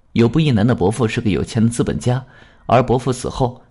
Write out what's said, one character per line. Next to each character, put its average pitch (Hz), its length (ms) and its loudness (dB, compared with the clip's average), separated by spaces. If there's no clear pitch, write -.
有 113 160 4
部 151 100 0
一 151 100 2
男 107 160 2
的 123 80 2
伯 92 160 0
父 113 160 -2
是 110 140 -2
个 113 120 -2
有 73 120 0
钱 107 180 -2
的 117 60 4
资 117 160 -2
本 - 160 -4
家， 123 240 -2
而 120 160 4
伯 127 160 0
父 131 140 -2
死 - 160 -6
后， 120 440 -4